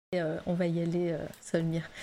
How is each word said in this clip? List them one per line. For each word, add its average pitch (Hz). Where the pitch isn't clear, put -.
Euh, 165
on 180
va 175
y 170
aller, 170
euh, 151
Solmire. 165